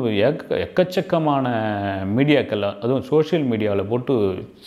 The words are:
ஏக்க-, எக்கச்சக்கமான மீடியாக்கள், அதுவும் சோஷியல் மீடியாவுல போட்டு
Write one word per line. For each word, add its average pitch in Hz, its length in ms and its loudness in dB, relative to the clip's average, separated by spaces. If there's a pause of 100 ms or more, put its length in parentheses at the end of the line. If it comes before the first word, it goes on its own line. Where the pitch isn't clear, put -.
(100)
ஏக்க-, 107 580 0
எக்கச்சக்கமான 160 800 0 (680)
மீடியாக்கள், 117 600 2
அதுவும் 123 240 0
சோஷியல் 151 460 2
மீடியாவுல 107 360 0
போட்டு 123 300 -2 (520)